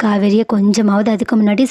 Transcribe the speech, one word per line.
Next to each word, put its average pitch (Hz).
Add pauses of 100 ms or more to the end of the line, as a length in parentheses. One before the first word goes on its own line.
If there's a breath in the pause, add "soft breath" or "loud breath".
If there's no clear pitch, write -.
காவேரியை 208
கொஞ்சமாவது 208
அதுக்கு 220
முன்னாடி 208